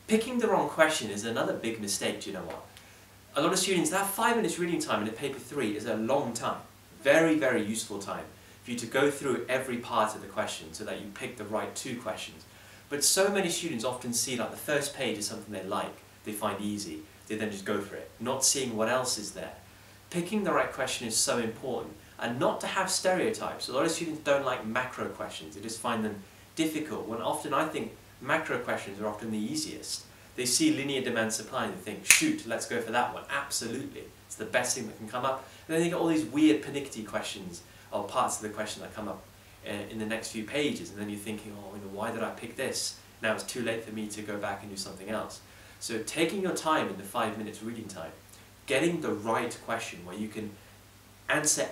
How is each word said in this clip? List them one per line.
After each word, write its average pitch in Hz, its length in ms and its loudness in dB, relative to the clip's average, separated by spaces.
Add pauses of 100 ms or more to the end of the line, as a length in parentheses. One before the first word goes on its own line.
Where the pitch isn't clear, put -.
Picking 233 320 4
the 220 80 4
wrong 170 200 6
question 151 440 4
is 104 120 -4
another 120 300 0
big 110 260 -2
mistake, 104 420 -2
do 98 100 -8
you 95 40 -6
know 90 100 -6
what? - 200 -10 (720)
A 147 80 4
lot 180 100 6
of 185 60 4
students, 170 320 4
that 196 160 4
five 233 300 4
minutes 175 200 2
reading 170 220 2
time 107 240 2
in 110 40 0
a 107 40 -2
paper 139 260 -4
three 110 400 -2
is 104 80 -4
a 113 100 0
long 120 380 2
time. - 280 -2 (420)
Very, 156 340 8
very 123 260 4
useful 104 360 -2
time 95 260 -6 (380)
for 123 80 -6
you 120 60 -2
to 117 100 -4
go 143 240 6
through 131 360 0
every 127 300 0
part - 380 2
of 95 80 -10
the 98 40 -10
question - 460 -4
so 107 100 -8
that 98 160 -6
you 101 140 -10
pick - 240 -8
the 104 80 -6
right 101 300 -2
two 123 260 -6
questions. - 420 -6 (460)
But 143 140 0
so 196 260 6
many 190 200 2
students 131 360 -2
often 123 280 -2
see, 123 220 0
like, 110 140 0
the - 80 -10
first - 380 0
page 110 240 0
is 104 80 -2
something 104 260 -8
they 95 100 -4
like, 95 320 -2 (280)
they 107 80 -6
find 101 280 -2
easy, 101 420 -4 (260)
they 107 80 -2
then 107 160 -2
just 98 140 -8
go 101 160 2
for - 140 -8
it, - 140 -10 (100)
not 131 240 0
seeing 123 320 2
what 110 140 4
else 123 300 2
is 90 140 -8
there. 92 200 -10 (560)
Picking 185 340 0
the 165 100 4
right 139 180 4
question - 360 -2
is - 80 -2
so 127 220 4
important, 113 560 -4 (240)
and 120 220 -2
not 214 220 4
to 190 60 -2
have 190 220 0
stereotypes. - 800 2
A - 60 -6
lot 139 100 4
of 165 80 4
students 160 300 -2
don't - 240 4
like 123 200 0
macro 110 440 -2
questions, 92 460 -8
they 98 60 -12
just 113 200 -8
find 220 240 0
them 202 100 -2 (400)
difficult, 156 520 -2
when 147 140 -4
often 143 320 0
I 156 140 4
think 131 240 -4 (300)
macro 143 380 0
questions 104 420 -4
are 107 60 0
often 110 240 -4
the 107 60 -2
easiest. - 680 -4 (320)
They 123 80 0
see 151 260 6
linear 139 300 0
demand 113 320 2
supply 113 320 -2
and 98 80 -4
they 95 80 -10
think, - 240 -8
"Shoot, - 420 6
let's 113 200 -2
go 120 140 0
for 113 100 -4
that 123 220 2
one, - 160 -8
absolutely, - 720 -4 (240)
it's - 80 -12
the - 100 -6
best - 320 2
thing 113 100 -4
that - 100 -12
can 107 120 -10
come 127 160 -2
up." - 240 -2 (180)
And 160 80 0
then 165 80 4
they 170 60 4
get 175 80 0
all 165 100 4
these 156 160 4
weird 151 380 8
pernickety 135 420 -4
questions, 95 600 -6 (280)
or 101 120 -2
parts 113 340 2
of 107 60 -6
the 104 60 -2
question 107 340 -6
that - 120 -12
come 104 140 -6
up, - 160 -8 (420)
uh, 104 40 -6 (180)
in 110 100 -6
the 110 60 0
next 110 240 -2
few 107 160 -6
pages, 131 460 0
and 101 80 -10
then 104 100 -4
you're 101 100 -4
thinking, 107 400 -8
"Oh, 98 160 -12
you 104 60 -10
know, 98 100 -10
why 107 200 -4
did 110 120 -2
I 110 60 -2
pick - 260 -10
this? - 400 -2 (260)
Now 110 120 4
it's 104 100 -2
too - 180 -4
late 113 220 0
for 110 80 -8
me 107 160 -4
to 104 140 -8
go 101 160 -4
back 101 240 -4
and 101 100 -10
do 98 60 -8
something 95 320 -8
else." - 320 -4 (400)
So 110 220 -2
taking 180 380 2
your 170 140 2
time 151 320 4
in 95 100 -4
the 95 60 -8
five 110 340 0
minutes 104 240 -8
reading 113 280 -6
time, 82 220 -8 (560)
getting 156 340 4
the 117 100 0
right 113 540 0
question 113 400 -6
where 90 100 -10
you 107 140 -4
can 104 220 -6 (760)
answer 147 440 2